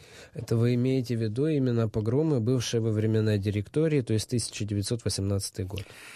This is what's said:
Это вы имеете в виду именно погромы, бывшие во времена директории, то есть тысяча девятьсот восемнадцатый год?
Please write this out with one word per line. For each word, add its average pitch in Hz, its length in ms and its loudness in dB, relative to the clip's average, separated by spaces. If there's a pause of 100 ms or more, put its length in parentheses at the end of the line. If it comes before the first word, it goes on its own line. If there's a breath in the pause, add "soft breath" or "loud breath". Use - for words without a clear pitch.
(360 loud breath)
Это 117 220 -2
вы 120 180 4
имеете 123 400 2
в 113 60 -2
виду 113 260 0
именно 127 400 2
погромы, 120 540 0
бывшие 117 400 0
во 113 100 0
времена 107 460 2
директории, 107 640 0
то 113 120 0
есть 107 160 0
тысяча - 360 -4
девятьсот 101 400 -2
восемнадцатый 98 600 -2
год? 92 200 -8 (300 loud breath)